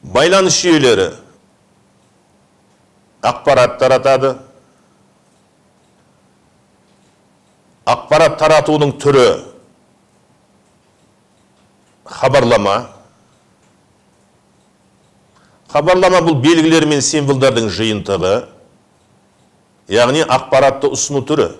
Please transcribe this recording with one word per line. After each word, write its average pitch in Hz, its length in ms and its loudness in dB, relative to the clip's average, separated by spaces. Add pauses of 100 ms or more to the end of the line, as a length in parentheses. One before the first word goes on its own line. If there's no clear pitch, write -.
Байланыс 180 560 0
жүйелері 127 540 0 (2000)
ақпарат 123 560 0
таратады. 131 540 0 (3500)
Ақпарат 156 520 0
таратудың 151 600 2
түрі 135 280 2 (2750)
хабарлама. 120 880 -2 (2750)
Хабарлама 180 500 2
бұл 165 220 0
белгілер 160 420 2
мен 151 160 0
символдардың 131 720 -2
жиынтығы, 98 600 -4 (1600)
яғни 123 380 0
ақпаратты 135 640 0
ұсыну 143 340 -6
түрі. 147 220 -2 (120)